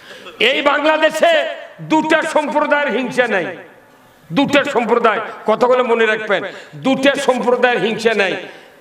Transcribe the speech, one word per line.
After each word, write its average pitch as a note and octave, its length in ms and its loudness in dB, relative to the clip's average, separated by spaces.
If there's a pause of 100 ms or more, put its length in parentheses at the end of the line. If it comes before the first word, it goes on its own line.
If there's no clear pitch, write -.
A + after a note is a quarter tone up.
(400)
এই C#4+ 220 2
বাংলাদেশে D#4 840 2 (360)
দুটা D#4 400 2
সম্প্রদায়ের D4 720 0
হিংসা A#3+ 360 -2
নাই, F#3 300 -4 (760)
দুটা C#4 300 2
সম্প্রদায়, A3+ 560 0 (260)
কথাগুলো B3 380 2
মনে A3+ 220 2
রাখবেন, G#3+ 380 0 (320)
দুটা C4 400 0
সম্প্রদায়ের B3 640 0
হিংসা A3 340 0
নাই। G3 220 0 (460)